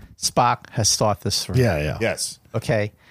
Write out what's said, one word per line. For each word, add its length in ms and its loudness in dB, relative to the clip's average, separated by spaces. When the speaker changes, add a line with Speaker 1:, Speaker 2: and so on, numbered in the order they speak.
Speaker 1:
Spock 500 0
has 260 0
thought 240 2
this 240 -4
through. 180 -4
Speaker 2:
Yeah, 160 2
yeah. 220 -2
Speaker 3:
Yes. 400 -4
Speaker 1:
Okay. 380 -2